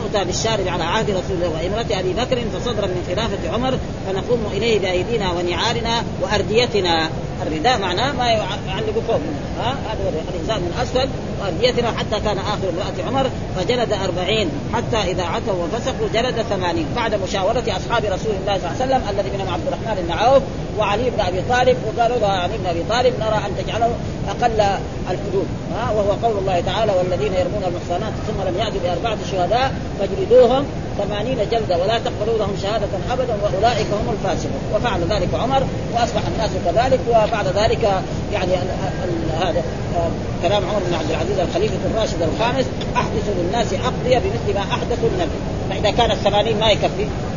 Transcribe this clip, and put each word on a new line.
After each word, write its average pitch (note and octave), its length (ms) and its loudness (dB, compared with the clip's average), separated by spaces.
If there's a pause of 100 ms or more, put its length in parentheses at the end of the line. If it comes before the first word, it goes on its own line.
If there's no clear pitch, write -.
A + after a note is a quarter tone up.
نؤتى G3+ 240 -2
بالشارب G3 420 0
على F3+ 160 -2
عهد G#3 260 0
رسول F#3+ 260 -2
الله F3 140 0
وإمرة F#3+ 500 -2
أبي F#3 140 0
بكر، B3 240 0 (220)
فصدرا G#3+ 280 -2
من F3+ 200 -2
خلافة F#3+ 460 -2
عمر، B3 240 0 (300)
فنقوم G3 460 0
إليه G#3+ 260 2
بأيدينا F3+ 520 0
ونعالنا A3 720 0 (180)
وأرديتنا". G3+ 880 2 (380)
الرداء D#3 320 2
معناه G3 320 0
ما B3 160 0
يع-، G#3 400 0
يعلق G#3 260 -2 (140)
فوق، G#3 120 2 (400)
ها؟ A3 120 0
هذا G#3+ 340 -4
هو F#3+ 40 0 (260)
الإزار G#3 240 -2
من F3 220 -2
أسفل، C4 280 0 (320)
"وأرديتنا"، A3 500 2
حتى A3 340 -2
كان G#3 120 0
آخر F#3+ 320 -2
امرأة F3 380 -4
عمر C4 220 0 (260)
فجلد B3 380 0
أربعين، F#3+ 560 0 (240)
حتى A3 380 0
إذا F3+ 120 0
عتوا G3+ 300 -2
وفسقوا G#3 600 -2
جلد A#3 280 0
ثمانين، F3 440 0 (100)
بعد A3+ 200 0
مشاورة G3 520 0
أصحاب G#3+ 380 0
رسول G3 360 -2
الله G3+ 160 0
صلى E3+ 140 -4
الله - 100 -2
عليه B3+ 40 2
وسلم C4 240 2
الذي G3 280 -2
منهم G3 160 -4
عبد - 140 -4
الرحمن F#3 400 -2
بن E3+ 40 -2
عوف A#3 320 6 (360)
وعلي G#3+ 300 0
بن A3 100 0
أبي F#3 300 0
طالب، B3 280 4 (100)
وقالوا A#3 320 2
له G#3+ 80 2
علي F#3 300 0
بن G3 120 -4
أبي E3+ 200 -2
طالب: A#3+ 300 4
"نرى G#3+ 260 0
أن F#3 200 -4
تجعله G#3+ 240 0 (400)
أقل A3+ 320 2 (500)
الحدود"، F3+ 360 -2 (280)
ها، A#3 160 -2
وهو G3+ 200 2
قول G#3+ 260 0
الله F#3+ 280 2
تعالى: G#3 260 0
"والذين F3+ 420 2
يرمون F#3 340 0
المحصنات A3 460 -2 (140)
ثم F#3+ 220 -2
لم F3 80 -2
يأتوا G3+ 260 -2
بأربعة G3 340 -2 (140)
شهداء G3+ 400 2 (280)
فاجلدوهم A3+ 680 6 (320)
ثمانين G#3 400 -2 (140)
جلدة G#3 260 2
ولا G#3 220 2
تقبلوا A3+ 380 0
لهم G3+ 240 0
شهادة G3+ 260 0 (240)
أبدا B3 220 0 (100)
وأولئك G3+ 440 2
هم A3 260 0
الفاسقون". F#3 480 -2 (140)
وفعل G#3 340 0
ذلك G#3 240 0
عمر C4 300 2 (300)
وأصبح A#3 340 0
الناس G3+ 220 0 (160)
كذلك. A#3+ 340 4 (100)
وبعد G#3+ 380 4
ذلك، G#3 360 2 (500)
يعني، F#3+ 200 0
ال-، F#3 500 -2
ال-، E3+ 400 0
هذا، F3 200 2 (340)
آه، E3+ 120 2 (340)
كلام G3 260 2
عمر G#3 100 0 (100)
بن E3+ 40 0
عبد D#3+ 160 0
العزيز E3 300 0
الخليفة F3+ 460 0
الراشد G#3+ 360 0
الخامس: A#3 440 2 (300)
"أحدث G#3 420 0
للناس G3 360 2
أقضية B3 440 2
بمثل G#3+ 360 0
ما G3 80 0
أحدث - 420 -2
النبي". D4+ 340 0 (320)
فإذا G3 220 2
كان A3+ 200 4
الثمانين G#3 480 2
ما G#3+ 120 4
يكفي، F#3 340 0 (320)